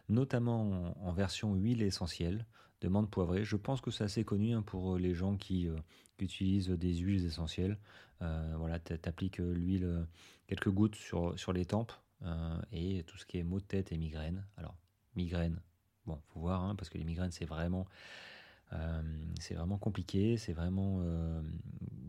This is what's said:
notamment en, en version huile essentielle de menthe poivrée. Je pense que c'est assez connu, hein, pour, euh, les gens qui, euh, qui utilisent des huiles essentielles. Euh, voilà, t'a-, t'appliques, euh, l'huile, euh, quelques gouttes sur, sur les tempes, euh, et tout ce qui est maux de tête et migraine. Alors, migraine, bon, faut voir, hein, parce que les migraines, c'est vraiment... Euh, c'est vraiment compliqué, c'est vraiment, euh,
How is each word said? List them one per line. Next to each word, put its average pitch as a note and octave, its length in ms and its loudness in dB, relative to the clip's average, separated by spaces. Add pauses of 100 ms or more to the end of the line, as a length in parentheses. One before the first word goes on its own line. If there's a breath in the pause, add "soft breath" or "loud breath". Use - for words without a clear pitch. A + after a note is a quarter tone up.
(100)
notamment A2+ 920 2
en, F#2+ 80 -4
en F2 40 0
version G2 420 2
huile A2+ 260 4
essentielle F#2+ 640 0 (380 loud breath)
de F2+ 60 2
menthe G2+ 200 4
poivrée. F#2 360 2
Je G#2+ 120 0
pense C3 240 0
que A#2+ 100 -2
c'est A2 140 -2
assez G#2+ 180 0
connu, G#2+ 300 2
hein, A2+ 80 2
pour, F#2 360 0
euh, - 20 2
les F2+ 160 2
gens F#2+ 220 2
qui, F#2 300 0
euh, D#2+ 100 0 (420 loud breath)
qui G2 80 -2
utilisent F#2+ 420 2
des F2 280 2
huiles F#2 280 2
essentielles. E2+ 540 0 (420 loud breath)
Euh, D#2+ 380 -2
voilà, E2 220 -2
t'a-, E2 180 -6
t'appliques, F#2 420 -2
euh, F2 140 0
l'huile, F2+ 300 2
euh, E2+ 200 0 (420 loud breath)
quelques - 220 -2
gouttes G#2 280 4
sur, F2+ 420 -2
sur F#2 160 -2
les F2+ 100 2
tempes, A2+ 280 0 (300)
euh, E2 380 -4 (120)
et F2 340 -2
tout - 100 -18
ce - 80 -16
qui - 140 -6
est E2+ 60 -2
maux F#2 160 0
de G2 40 -6
tête F#2+ 280 -2
et E2 40 -2
migraine. D#2+ 480 -4 (120)
Alors, - 200 -10 (380)
migraine, E2+ 460 0 (440)
bon, D#2+ 220 -6
faut - 140 -12
voir, F2+ 240 0
hein, G2+ 100 -2
parce F#2+ 160 -8
que - 80 -6
les E2 60 -4
migraines, F2 280 -2
c'est - 140 -6
vraiment... F2 400 0 (880 loud breath)
Euh, D#2+ 280 -2 (380)
c'est E2+ 140 -8
vraiment F2+ 240 -2
compliqué, G2+ 580 2
c'est A2+ 160 -4
vraiment, F#2+ 480 2
euh, E2 400 0 (680)